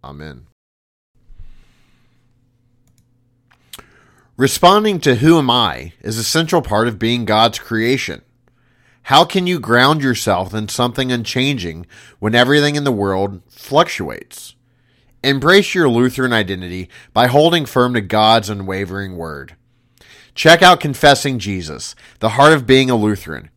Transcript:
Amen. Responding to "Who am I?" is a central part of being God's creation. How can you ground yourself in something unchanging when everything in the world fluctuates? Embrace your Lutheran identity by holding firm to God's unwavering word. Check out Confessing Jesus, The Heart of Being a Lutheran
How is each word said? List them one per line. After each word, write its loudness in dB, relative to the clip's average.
Amen. -18
Responding 2
to 0
"Who 4
am 0
I?" -2
is -8
a -8
central -2
part -2
of -8
being -4
God's 0
creation. -4
How 4
can -2
you -2
ground 0
yourself -2
in -6
something -4
unchanging -6
when -2
everything 4
in -4
the 0
world -4
fluctuates? -4
Embrace 2
your 2
Lutheran 0
identity -4
by 4
holding 2
firm 0
to 0
God's 2
unwavering -8
word. -14
Check 6
out 6
Confessing 2
Jesus, -10
The 0
Heart 6
of -2
Being 4
a 2
Lutheran -4